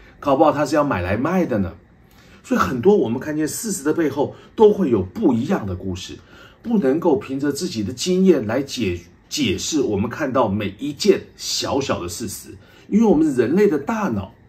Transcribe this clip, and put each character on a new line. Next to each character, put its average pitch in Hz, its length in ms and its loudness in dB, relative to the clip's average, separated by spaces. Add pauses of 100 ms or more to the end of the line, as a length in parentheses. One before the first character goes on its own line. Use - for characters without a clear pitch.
(200)
搞 135 160 2
不 156 80 6
好 147 80 4
他 147 120 0
是 143 120 -2
要 147 80 4
买 101 180 -2
来 95 140 -2
卖 165 280 0
的 127 140 -2
呢。 87 160 -4 (680)
所 254 120 -2
以 - 40 2
很 131 200 -2
多 202 160 8
我 127 140 0
们 131 100 -4
看 151 160 -6
见 151 100 -2
事 214 260 -8
实 - 120 -8
的 151 80 0
背 156 160 0
后 135 260 -4 (200)
都 208 180 6
会 190 160 0
有 104 140 2
不 147 320 0
一 117 140 -2
样 98 180 -2
的 92 80 -6
故 90 200 -8
事， - 220 -14 (460)
不 226 160 -2
能 139 200 2
够 156 180 2
凭 135 220 -6
着 143 140 -2
自 175 160 -4
己 110 140 -6
的 95 100 -6
经 185 320 0
验 143 220 6
来 120 160 -2
解-， 95 360 -4 (300)
解 98 300 -2
释 143 240 -2
我 101 160 -2
们 117 100 -2
看 135 240 -6
到 113 160 2
每 98 300 -4
一 147 140 -6
件 - 280 2 (160)
小 - 420 -4
小 101 220 -2
的 87 80 -8
事 110 180 -8
实， - 300 -14 (320)
因 208 120 4
为 233 40 6
我 190 100 6
们 151 200 2
人 127 200 2
类 202 140 6
的 151 100 0
大 214 300 -4
脑 104 240 -6 (160)